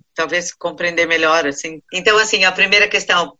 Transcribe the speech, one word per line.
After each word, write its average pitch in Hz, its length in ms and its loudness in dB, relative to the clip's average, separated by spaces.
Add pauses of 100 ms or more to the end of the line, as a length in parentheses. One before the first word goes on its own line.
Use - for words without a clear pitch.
(160)
talvez, 170 360 -4
compreender 170 540 -4
melhor, 160 400 2
assim. 151 340 -8 (140)
Então, 208 240 2
assim, 214 260 2
a 185 80 4
primeira 202 360 2
questão, 185 520 -2